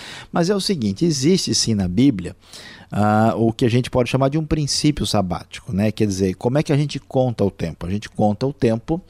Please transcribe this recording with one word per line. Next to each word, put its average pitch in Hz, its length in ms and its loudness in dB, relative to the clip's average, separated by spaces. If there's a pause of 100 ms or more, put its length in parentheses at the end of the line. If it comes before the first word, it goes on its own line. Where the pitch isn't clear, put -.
(300)
Mas 175 200 0
é 208 40 0
o 196 60 -2
seguinte: 143 460 0
existe 147 480 2
sim 113 200 0
na 98 140 0
Bíblia, 92 480 2 (560)
ah, 107 440 4
o 113 140 2
que 120 140 0
a 113 60 4
gente 120 180 2
pode 127 220 0
chamar 135 180 2
de 143 80 -2
um 160 80 -2
princípio 151 600 0
sabático, 92 680 -4
né? 104 180 0
Quer 107 160 0
dizer, 95 280 0
como 123 240 -2
é 156 40 2
que 156 100 -2
a 139 40 2
gente 147 220 -2
conta 127 440 -2
o 98 80 2
tempo? - 360 -6
A 87 40 -4
gente 104 200 -6
conta 107 360 -2
o 143 60 -4
tempo, 123 580 -2